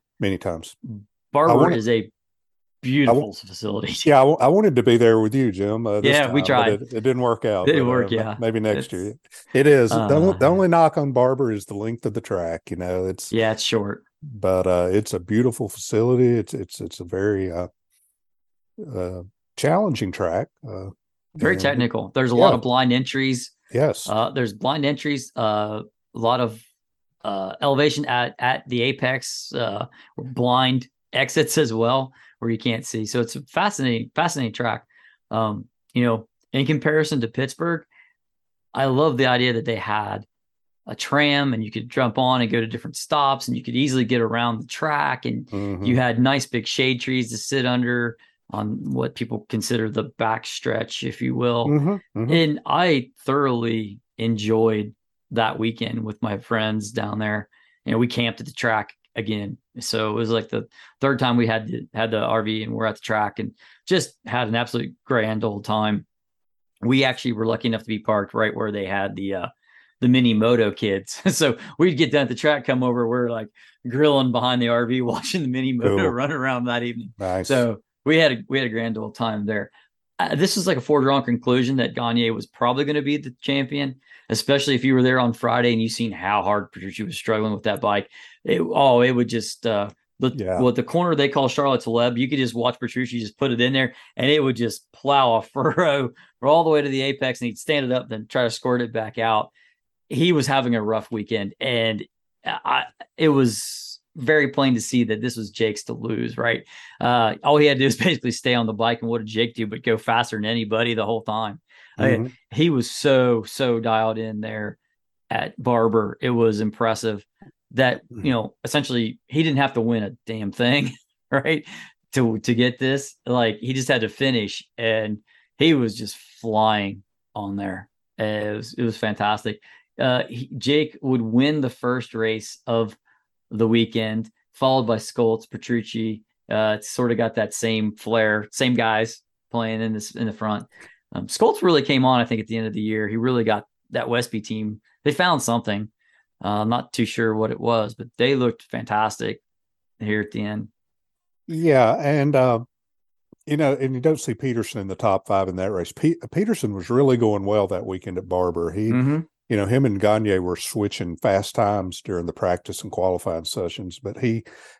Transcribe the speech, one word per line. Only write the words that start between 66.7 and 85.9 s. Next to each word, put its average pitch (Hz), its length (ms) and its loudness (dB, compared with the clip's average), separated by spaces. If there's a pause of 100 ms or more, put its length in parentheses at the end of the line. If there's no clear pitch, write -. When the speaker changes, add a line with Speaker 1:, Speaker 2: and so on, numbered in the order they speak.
Speaker 2:
We 135 240 4
actually 123 280 -2
were 110 120 -4
lucky 113 240 -2
enough 113 140 -4
to - 40 -20
be 110 120 -4
parked 104 340 -2
right 107 220 0
where 110 180 -4
they 101 120 -4
had 98 300 -4
the, 98 200 -6
uh, 87 120 -6 (540)
the 123 80 4
mini 123 240 6
moto 113 380 4
kids. - 520 -4
<laughs> 190 60 2
So 139 280 2 (220)
we'd 175 180 4
get 139 140 2
done 143 120 2
at 120 60 -4
the 123 60 -4
track, 147 300 0
come 127 180 0
over, 120 240 0
we're, 120 220 0
like, 110 180 -6 (400)
grilling 135 460 4
behind 123 280 2
the 117 80 2
R 120 160 2
V, 127 160 0
<laughs> 120 120 0
watching - 300 -4
the 135 40 -2
mini 131 240 -2
moto 101 260 2
Speaker 1:
Cool. 95 120 2
Speaker 2:
run 131 240 -2
around 127 320 -2
that 120 180 -2
evening. 120 340 -8
Speaker 1:
Nice. 92 300 -4
Speaker 2:
So 120 340 2 (220)
we 156 140 2
had 156 140 6
a, 120 60 -4 (120)
we 131 80 -2
had 131 100 0
a - 20 -2
grand 113 280 -4
old 110 180 -10
time 107 300 -4
there. 107 240 -4 (500)
Uh, - 160 0
this 185 220 0
is, 180 100 -2
like, 165 100 2
a - 40 -6
foregone 139 420 2
conclusion 123 540 0
that - 180 -2
Gagne 117 360 0
was 107 140 -6
probably 123 400 0
gonna 147 160 -2
be 147 160 -2
the 139 240 -10
champion, 139 540 -4 (340)
especially 139 460 2
if 120 80 0
you 135 100 4
were 127 100 6
there 127 160 4
on 120 140 2
Friday 120 400 2
and 113 80 0
you 113 80 0
seen 113 220 -4